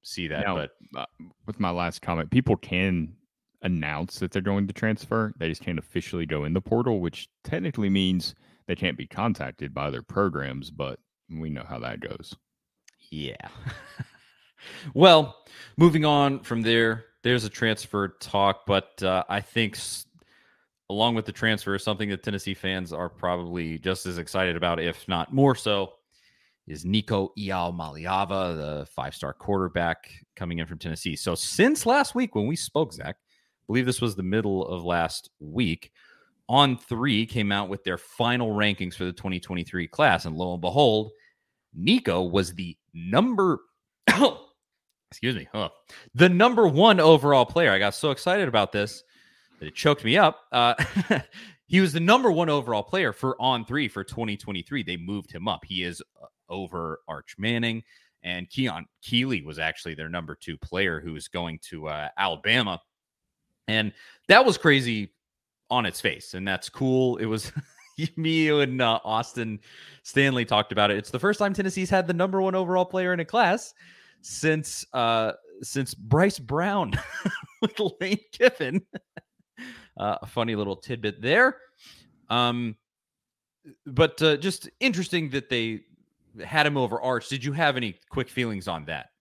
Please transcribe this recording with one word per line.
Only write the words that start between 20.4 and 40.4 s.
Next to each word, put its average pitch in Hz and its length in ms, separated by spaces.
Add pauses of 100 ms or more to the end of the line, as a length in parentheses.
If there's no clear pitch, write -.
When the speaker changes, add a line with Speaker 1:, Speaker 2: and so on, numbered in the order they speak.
Speaker 1:
along 113 280
with 110 100
the 104 60
transfer, 104 480
something 104 300
that 95 120
Tennessee 101 320
fans 92 400
are 85 160
probably 87 720
just 92 260
as 87 140
excited 87 360
about, 85 240
if 82 280
not 85 260
more 135 220
so, 98 380 (760)
is 78 180
Nico 101 540
Iamaleava, 87 1160
the 76 300
five-star 69 480
quarterback 87 760 (240)
coming 85 240
in 80 80
from 82 100
Tennessee. 80 380
So 90 180
since 240 540
last 277 260
week 247 220
when 107 100
we 151 100
spoke, - 380
Zach, - 240
I - 480
believe 123 220
this 127 120
was 110 160
the 95 60
middle 98 460
of 87 160
last 85 560
week, 82 520 (580)
On 131 280
Three 113 480
came 107 260
out 101 160
with 95 160
their 90 140
final 120 560
rankings 101 400
for 92 120
the 90 80
twenty 92 260
twenty-three 87 480
class, 113 380
and 80 100
lo 87 180